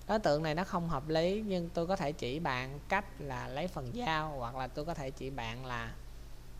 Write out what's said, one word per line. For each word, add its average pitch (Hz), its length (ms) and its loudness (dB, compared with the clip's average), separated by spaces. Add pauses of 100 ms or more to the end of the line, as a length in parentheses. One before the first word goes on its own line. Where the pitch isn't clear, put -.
đối 214 100 6
tượng 156 240 6
này 156 120 2
nó 175 100 2
không 175 240 0
hợp 151 200 0
lý, 175 380 4
nhưng 180 220 2
tôi 165 180 0
có 190 100 2
thể 147 160 2
chỉ 131 260 -2
bạn 135 400 0 (100)
cách 196 160 4 (140)
là 127 300 -4
lấy 143 200 -2
phần 131 260 -4
dao, 160 440 2
hoặc 120 180 -2
là 131 100 0
tôi 151 180 -4
có 165 100 -2
thể 139 160 -4
chỉ 135 200 -6
bạn 123 360 -4
là 117 260 -2 (680)